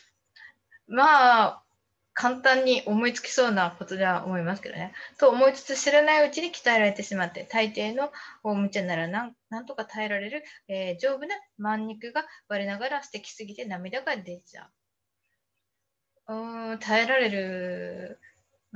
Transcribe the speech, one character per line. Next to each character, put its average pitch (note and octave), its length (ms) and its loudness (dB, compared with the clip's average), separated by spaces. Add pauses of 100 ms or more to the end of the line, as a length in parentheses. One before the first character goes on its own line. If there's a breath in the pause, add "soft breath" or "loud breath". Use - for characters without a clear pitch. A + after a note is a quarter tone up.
(880 loud breath)
ま B3+ 580 8
あ、 - 180 -2 (580)
簡 B3+ 180 0
単 C4 260 4
に B3+ 200 2
思 G#3+ 220 2
い A#3+ 60 2
つ - 80 -8
き - 80 -12
そ B3+ 180 2
う A3+ 60 0
な F3+ 260 0
こ G3 60 -12
と F#3+ 120 -8
で F#3+ 80 0
は F3+ 220 0
思 F#3 120 -4
い E3+ 40 -2
ま F3 140 -2
す - 40 -10
け - 100 -14
ど - 40 -12
ね。 F3 180 -10 (260 loud breath)
と C#4+ 120 8
思 B3+ 180 6
い C4+ 40 6
つ C4+ 100 -10
つ、 C4+ 140 -6
知 C#4 160 0
ら D4 100 8
な D4+ 160 4
い D4 100 6
う - 40 -2
ち D#4+ 100 -4
に E4+ 80 -4
鍛 - 240 -4
え A3+ 40 4
ら G#3+ 60 4
れ G3+ 80 2
て G3+ 120 -8
し - 100 -8
ま F#3 120 -2
っ E3+ 60 -10
て、 - 160 -12
大 A3 240 0
抵 G#3+ 220 -4
の C#4+ 160 -4 (320 loud breath)
お G#3 140 -2
も G3+ 140 0
ち G3+ 100 -4
ゃ - 20 -4
な F3+ 140 -2
ら E3 100 -2
な G3+ 160 -4
ん、 A#3+ 140 -12 (140)
な A3 100 -8
ん B3 60 -16
と C#4 100 -12
か A3 80 -6
耐 A3 220 -8
え - 20 -6
ら G#3 100 -2
れ G3+ 100 -6
る、 D4+ 140 -8 (240 loud breath)
え F#3+ 260 -6
ー、 F3 60 -8
丈 C4+ 160 0
夫 C#4 120 -10
な G4+ 100 -6 (240)
慢 G#3+ 260 -4
肉 A3 240 -14
が D4+ 140 -4 (240 loud breath)
我 G3+ 180 -4
な G3+ 120 -6
が B3 100 -4
ら C#4+ 160 -4
素 - 80 -20
敵 G3+ 180 -14
す - 140 -16
ぎ G#3 100 -16
て A#3+ 120 -12
涙 F#3 360 -8
が C4 140 -4
出 F3 240 -14
ち - 180 -20
ゃ - 100 -20 (1600)
う。 A3 80 -12
う A3+ 380 -10
ー - 20 -6
ん、 A3 60 -12
耐 A3 240 2
え - 20 -2
ら C4 120 2
れ A#3+ 120 2
る。 F3+ 880 -8 (580 soft breath)